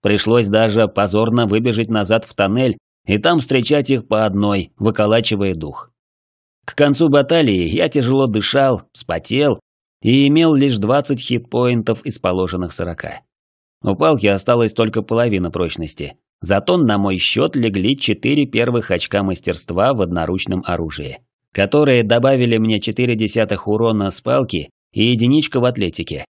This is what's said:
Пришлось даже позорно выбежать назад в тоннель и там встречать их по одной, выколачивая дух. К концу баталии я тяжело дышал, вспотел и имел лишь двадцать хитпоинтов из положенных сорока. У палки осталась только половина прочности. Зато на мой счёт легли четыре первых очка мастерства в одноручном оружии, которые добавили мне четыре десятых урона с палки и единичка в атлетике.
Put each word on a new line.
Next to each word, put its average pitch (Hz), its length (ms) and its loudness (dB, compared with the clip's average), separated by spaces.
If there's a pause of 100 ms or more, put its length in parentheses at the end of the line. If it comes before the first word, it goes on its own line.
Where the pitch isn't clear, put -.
Пришлось 107 460 2
даже 107 400 2
позорно 107 600 0
выбежать 110 420 0
назад 110 360 0
в - 100 -20
тоннель 113 440 0 (260)
и 101 140 0
там 165 200 2
встречать 135 520 0
их 123 160 0
по 110 180 2
одной, 101 520 0
выколачивая 104 800 0
дух. 76 340 -12 (720)
К - 120 -14
концу 143 320 4
баталии 139 580 2
я 147 220 0
тяжело 135 380 2
дышал, 120 560 0 (100)
вспотел 120 640 -2 (440)
и 135 260 4
имел 160 260 4
лишь 139 220 2
двадцать 123 440 0
хитпоинтов 120 840 -2
из - 160 -10
положенных 90 520 -2
сорока. - 500 -10 (600)
У 98 140 0
палки 147 300 2
осталась 107 460 2
только 110 300 -2
половина 104 480 -2
прочности. 78 680 -8 (240)
Зато 101 360 0
на 113 220 2
мой 98 180 0
счёт 147 400 -2
легли 113 420 0
четыре 139 480 0
первых 117 460 -2
очка 98 320 -2
мастерства 92 680 -2
в 117 80 -2
одноручном 87 640 -4
оружии, 85 540 -8 (340)
которые 123 520 2
добавили 120 540 2
мне 110 220 0
четыре 120 360 -2
десятых 107 500 -2
урона 107 440 0
с - 100 -12
палки 123 500 -2 (220)
и 110 180 0
единичка 127 480 2
в 120 60 0
атлетике. 85 680 -4